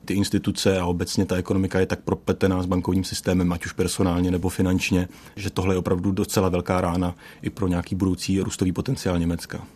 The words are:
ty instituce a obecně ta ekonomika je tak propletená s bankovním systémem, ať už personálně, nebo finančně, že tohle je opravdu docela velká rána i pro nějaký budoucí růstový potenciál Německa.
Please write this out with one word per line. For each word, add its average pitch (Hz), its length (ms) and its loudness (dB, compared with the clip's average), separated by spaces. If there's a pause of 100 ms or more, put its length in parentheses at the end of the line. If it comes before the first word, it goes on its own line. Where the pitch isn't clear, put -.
ty 92 80 -2
instituce 98 640 2
a 87 60 0
obecně 90 400 0
ta 90 100 0
ekonomika 95 440 0
je 95 60 4
tak - 140 -2
propletená 92 640 0
s - 20 -4
bankovním 90 380 0
systémem, 90 500 0
ať 85 120 -6
už - 60 -10
personálně, 90 600 0
nebo 90 180 0
finančně, 92 580 0 (280)
že 104 140 -6
tohle 95 240 0
je 92 40 2
opravdu 92 340 0
docela 95 380 2
velká 90 320 0
rána 87 340 0 (260)
i - 80 -6
pro - 180 -4
nějaký 90 280 -2
budoucí 95 440 0
růstový 92 320 0
potenciál 90 480 -2
Německa. 85 400 -4 (160)